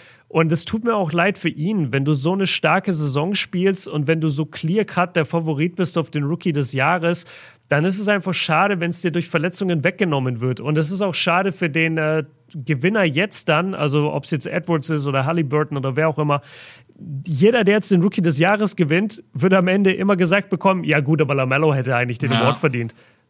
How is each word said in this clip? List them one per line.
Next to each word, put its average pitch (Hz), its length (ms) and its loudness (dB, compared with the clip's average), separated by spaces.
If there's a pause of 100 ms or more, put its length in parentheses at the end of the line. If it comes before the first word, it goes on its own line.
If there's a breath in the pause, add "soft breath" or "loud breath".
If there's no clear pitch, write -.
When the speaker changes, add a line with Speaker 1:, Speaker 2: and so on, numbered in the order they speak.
(300 loud breath)
Speaker 1:
und 160 240 2
es 160 100 0
tut 226 220 -4
mir 233 100 0
auch 180 160 0
leid 175 260 0
für 165 120 -4
ihn, 156 420 -2
wenn 135 140 0
du 151 80 2
so 143 180 0
eine 190 160 0
starke 180 460 0
Saison 151 420 -2
spielst 185 540 -2
und 147 180 -2
wenn 160 140 2
du 160 80 2
so 147 160 -2
clear-cut 180 720 -2
der 156 80 2
Favorit 160 500 -2
bist 180 220 -2
auf 160 120 -2
den 147 140 -4
Rookie 170 300 -2
des 139 180 -2
Jahres, 170 540 0 (420 loud breath)
dann 147 160 2
ist 190 160 0
es 202 80 -2
einfach 196 260 0
schade, 180 460 0
wenn's 170 220 -2
dir 170 100 0
durch 170 160 -2
Verletzungen 175 560 -2
weggenommen 143 560 0
wird. 123 220 -2
Und 151 160 -2
es 156 120 0
ist 190 120 -2
auch 190 140 -2
schade 180 360 0
für 180 180 -4
den, 160 280 0
äh, 156 260 0 (300)
Gewinner 156 500 0
jetzt 165 460 -2
dann, 175 240 2
also 147 400 0
ob's 147 180 -4
jetzt 151 140 -4
Edwards 165 440 -4
ist 151 180 -2
oder 135 180 0
Halliburton 151 520 -2
oder 131 180 -4
wer 156 140 2
auch 151 80 -4
immer, 147 240 0 (840 loud breath)
jeder, 202 380 4
der 202 120 4
jetzt 214 140 -2
den 180 140 4
Rookie 202 180 0
des 160 160 2
Jahres 196 380 2
gewinnt, 175 480 0 (100)
würde 185 240 4
am 180 100 4
Ende 190 260 4
immer 190 240 2
gesagt 185 320 2
bekommen, 185 340 0
"Ja 151 160 2
gut, 151 220 2
aber 143 120 2
LaMelo 139 400 2
hätte 131 220 0
eigentlich 120 240 -2
den 117 120 -2
Speaker 2:
Ja. 113 100 4
Speaker 1:
Award 131 180 2
verdient." 123 340 -2 (360 soft breath)